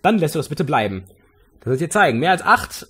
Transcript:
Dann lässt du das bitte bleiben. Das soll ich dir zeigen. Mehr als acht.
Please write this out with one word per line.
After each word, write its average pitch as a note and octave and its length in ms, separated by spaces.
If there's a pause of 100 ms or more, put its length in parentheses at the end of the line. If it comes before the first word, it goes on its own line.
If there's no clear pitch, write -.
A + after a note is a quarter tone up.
Dann G#3 180
lässt D#3 160
du E3 40
das D3 100
bitte D#3 160
bleiben. G#2+ 400 (540)
Das - 80
soll B2 80
ich C3 60
dir E3 100
zeigen. D#3+ 280
Mehr D#3 120
als F3+ 120
acht. - 480